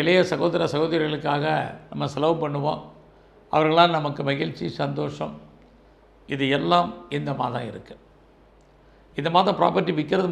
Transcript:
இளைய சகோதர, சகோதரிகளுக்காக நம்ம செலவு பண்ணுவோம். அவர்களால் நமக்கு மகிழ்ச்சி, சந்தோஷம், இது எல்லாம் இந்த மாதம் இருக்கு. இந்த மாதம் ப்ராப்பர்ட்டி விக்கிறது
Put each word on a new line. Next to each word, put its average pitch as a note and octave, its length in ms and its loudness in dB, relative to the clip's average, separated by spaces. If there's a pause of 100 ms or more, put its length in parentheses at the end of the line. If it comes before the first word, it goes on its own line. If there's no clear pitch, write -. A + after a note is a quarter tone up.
இளைய F3 200 4 (100)
சகோதர, E3 440 0
சகோதரிகளுக்காக D3+ 680 0 (460)
நம்ம C#3+ 240 -4
செலவு D#3 280 2
பண்ணுவோம். C#3+ 400 -4 (720)
அவர்களால் D#3+ 440 6
நமக்கு D3 340 -2
மகிழ்ச்சி, D#3+ 380 -4 (140)
சந்தோஷம், D3 520 -4 (920)
இது C#3 180 -2 (120)
எல்லாம் F3 340 2 (260)
இந்த C#3+ 240 -4
மாதம் B2 280 -4
இருக்கு. - 260 -16 (1200)
இந்த D#3 200 -2
மாதம் F3+ 240 4
ப்ராப்பர்ட்டி E3+ 400 2
விக்கிறது F#3 320 0